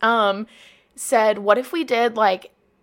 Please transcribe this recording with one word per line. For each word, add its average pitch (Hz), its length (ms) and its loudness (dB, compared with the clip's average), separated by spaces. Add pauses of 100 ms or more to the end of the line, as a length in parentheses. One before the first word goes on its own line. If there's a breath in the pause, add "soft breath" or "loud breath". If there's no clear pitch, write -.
um, 220 440 0 (500 loud breath)
said, 220 420 0
"What 202 180 2
if 254 160 -6
we 330 100 -4
did, 233 340 0
like, 196 360 0 (300)